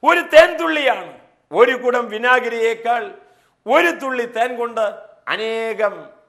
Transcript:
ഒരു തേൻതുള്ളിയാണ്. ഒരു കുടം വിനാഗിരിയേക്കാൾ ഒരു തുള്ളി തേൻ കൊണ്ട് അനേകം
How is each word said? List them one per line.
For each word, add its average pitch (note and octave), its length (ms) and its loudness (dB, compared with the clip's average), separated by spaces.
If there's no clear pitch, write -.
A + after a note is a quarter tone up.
ഒരു E4+ 160 4
തേൻതുള്ളിയാണ്. D4+ 960 2
ഒരു A3+ 200 4
കുടം A#3+ 380 -2
വിനാഗിരിയേക്കാൾ A3+ 1080 -2
ഒരു E4 220 4
തുള്ളി C4 360 -4
തേൻ A#3+ 320 -2
കൊണ്ട് A#3 240 -4
അനേകം G#3 880 -4